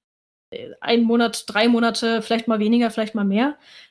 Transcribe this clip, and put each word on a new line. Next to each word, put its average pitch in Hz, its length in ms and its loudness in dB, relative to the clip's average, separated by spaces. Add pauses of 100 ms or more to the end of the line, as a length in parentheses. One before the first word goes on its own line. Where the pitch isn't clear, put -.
(500)
äh, - 200 -14 (100)
ein 233 220 2
Monat, 233 440 0
drei 214 220 2
Monate, 226 540 0
vielleicht 226 260 -2
mal 220 100 0
weniger, 226 320 2
vielleicht 220 240 -6
mal 208 100 -2
mehr. 226 320 0 (340)